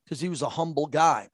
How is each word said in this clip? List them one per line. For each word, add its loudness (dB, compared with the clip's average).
'cause -6
he -2
was -4
a 0
humble -4
guy, 2